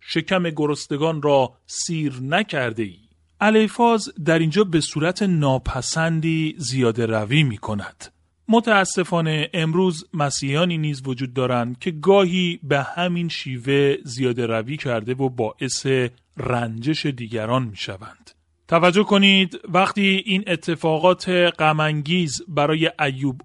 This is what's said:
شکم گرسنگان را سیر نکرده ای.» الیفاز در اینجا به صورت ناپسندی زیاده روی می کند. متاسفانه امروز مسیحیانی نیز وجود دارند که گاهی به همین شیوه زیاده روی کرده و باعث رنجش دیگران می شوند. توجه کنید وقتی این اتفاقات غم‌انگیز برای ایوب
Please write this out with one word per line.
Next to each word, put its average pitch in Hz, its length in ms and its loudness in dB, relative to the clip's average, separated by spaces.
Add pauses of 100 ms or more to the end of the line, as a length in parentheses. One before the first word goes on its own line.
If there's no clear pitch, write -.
شکم 170 480 -2
گرسنگان 151 720 -2
را 139 320 2 (120)
سیر 147 540 -6
نکرده 131 640 -2
ای.» 92 140 -8 (440)
الیفاز 220 720 2 (120)
در 160 140 4
اینجا 160 260 2
به 165 160 0
صورت 160 420 -2
ناپسندی 160 1400 0
زیاده 120 480 0
روی 110 360 2
می 113 160 0
کند. - 460 -8 (440)
متاسفانه 180 1040 2
امروز 165 500 0 (100)
مسیحیانی 151 640 -2
نیز 147 280 -4
وجود 127 280 -6
دارند 123 440 -2
که - 120 -6
گاهی 175 720 2
به 139 200 0
همین 175 460 -4
شیوه 139 680 0 (100)
زیاده 123 420 -2
روی 113 300 -2
کرده 120 380 -4
و 135 140 -2
باعث 123 580 -4 (500)
رنجش 120 680 -4
دیگران 120 560 -2
می 107 140 -8
شوند. - 540 -14 (380)
توجه 175 360 4
کنید 196 640 4
وقتی 190 580 2
این 196 200 0
اتفاقات 170 840 0 (300)
غم‌انگیز 156 920 0
برای 156 420 0 (100)
ایوب 135 440 -4